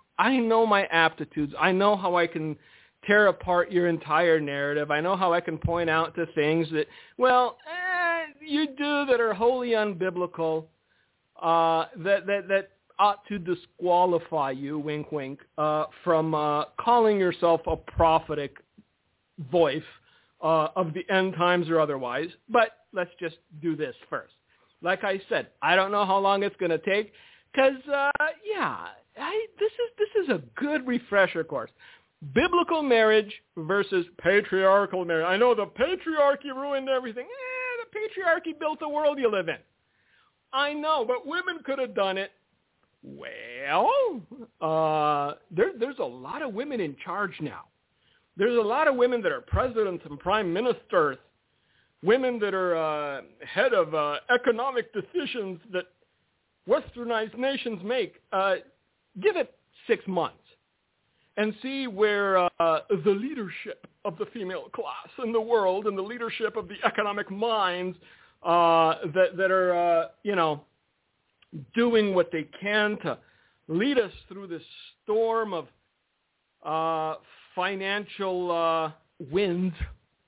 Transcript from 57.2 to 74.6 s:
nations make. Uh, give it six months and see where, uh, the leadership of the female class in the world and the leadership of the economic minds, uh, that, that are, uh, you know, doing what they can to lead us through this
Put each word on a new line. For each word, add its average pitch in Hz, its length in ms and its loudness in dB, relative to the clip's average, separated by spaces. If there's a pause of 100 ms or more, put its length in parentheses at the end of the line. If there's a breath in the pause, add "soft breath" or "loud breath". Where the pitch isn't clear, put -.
nations 247 480 -4
make. 220 360 -4 (120)
Uh, 190 240 2 (640)
give 370 160 2
it - 180 -4 (320)
six - 220 0
months 175 300 -4 (960)
and 214 260 -2
see 269 240 -6
where, 202 520 2
uh, 165 500 2
the 190 220 0
leadership 214 760 -6 (180)
of 170 140 -8
the - 80 -6
female 185 440 -10
class 170 380 -10 (140)
in 226 100 -4
the 226 80 2
world 214 460 2
and 202 100 -2
the 190 60 -4
leadership 220 540 -6
of 190 120 -8
the 202 160 -14
economic 208 460 0
minds, 190 640 -2 (460 soft breath)
uh, 165 540 4 (180)
that, 180 220 2
that 185 140 0
are, 185 240 2
uh, 170 340 2 (160)
you 202 100 -2
know, 156 300 0 (1080)
doing 220 400 2
what 170 180 0
they 156 120 -6 (160)
can 208 380 -2
to 131 180 -6 (520 soft breath)
lead 240 300 0
us 202 140 -2 (160)
through 196 200 -16
this 170 140 -10 (400)